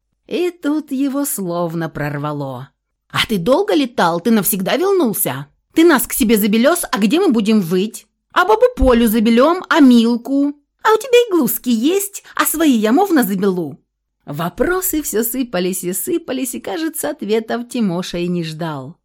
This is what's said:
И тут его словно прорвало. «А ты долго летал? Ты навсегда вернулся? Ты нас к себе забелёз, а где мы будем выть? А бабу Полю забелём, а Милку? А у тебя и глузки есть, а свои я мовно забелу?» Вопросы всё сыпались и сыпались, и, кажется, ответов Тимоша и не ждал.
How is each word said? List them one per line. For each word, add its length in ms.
И 240
тут 400
его 320
словно 640
прорвало. 840
«А 180
ты 120
долго 360
летал? 460
Ты 120
навсегда 440
вернулся? 720
Ты 120
нас 220
к 40
себе 260
забелёз, 540
а 80
где 220
мы 80
будем 320
выть? 460
А 100
бабу 220
Полю 320
забелём, 640
а 100
Милку? 760
А 100
у 40
тебя 280
и 60
глузки 380
есть, 560
а 100
свои 280
я 180
мовно 320
забелу?» 560
Вопросы 760
всё 220
сыпались 640
и 80
сыпались, 600
и, 40
кажется, 520
ответов 580
Тимоша 480
и 100
не 160
ждал. 600